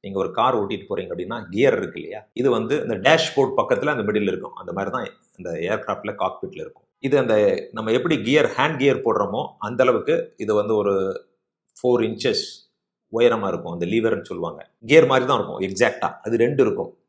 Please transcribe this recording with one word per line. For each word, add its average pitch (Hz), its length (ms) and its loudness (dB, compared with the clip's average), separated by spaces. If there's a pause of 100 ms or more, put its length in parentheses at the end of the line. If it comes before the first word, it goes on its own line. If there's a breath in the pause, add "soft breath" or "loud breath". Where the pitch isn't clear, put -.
நீங்க 98 200 -6
ஒரு - 80 -2
கார் 120 280 0
ஓட்டிட்டு 98 300 -6
போறீங்க 92 240 -6
அப்படின்னா 104 260 -8 (140)
கியர் 113 260 2
இருக்கு 85 220 -8
இல்லையா, 95 180 -12 (140)
இது 131 240 0
வந்து 123 240 -2
இந்த 113 140 -4 (120)
டேஷ்போர்ட் 143 500 2
பக்கத்துல 131 380 0
அந்த 107 140 -2
மிடில் 104 240 0
இருக்கும். - 280 -10
அந்த 87 140 -12
மாதிரி 98 220 -4
தான் 110 100 -6 (300)
இந்த 87 120 -12 (220)
ஏர்கிராஃப்ட்ல 107 420 -6 (120)
காக்பிட்ல - 400 -8
இருக்கும். - 200 -20 (220)
இது 135 100 2
அந்த 117 180 2 (400)
நம்ம 110 220 -4
எப்படி 165 180 0 (100)
கியர், 143 300 4
ஹேண்ட் 143 240 0
கியர் 131 260 2
போடுறோமோ 101 360 0 (260)
அந்த 120 160 -8
அளவுக்கு 127 320 2 (280)
இது 107 140 -2
வந்து 104 240 0
ஒரு 101 120 0 (840)
ஃபோர் 123 300 2
இன்ச்சஸ் 110 360 -2 (680)
உயரமா 113 380 4
இருக்கும். 85 240 -6
அந்த 87 180 -4
லீவர்னு 113 380 0
சொல்லுவாங்க. 85 300 -8 (240)
கியர் 156 260 8
மாதிரி 127 180 2
தான் 127 100 2
இருக்கும் - 280 -6
எக்ஸாக்டா. 98 440 0 (140)
அது 113 200 2
ரெண்டு 135 200 2
இருக்கும். 98 280 -4 (160)